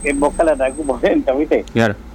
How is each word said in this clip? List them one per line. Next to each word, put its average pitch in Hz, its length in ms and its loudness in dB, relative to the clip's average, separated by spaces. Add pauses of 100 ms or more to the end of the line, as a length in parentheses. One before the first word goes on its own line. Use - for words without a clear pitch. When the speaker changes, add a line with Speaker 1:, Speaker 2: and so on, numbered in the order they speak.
Speaker 1:
invocarla 143 500 2
en 131 80 -2
algún 135 240 -2
momento, 135 500 0
¿viste? 151 360 0
Speaker 2:
Claro. 113 220 2 (200)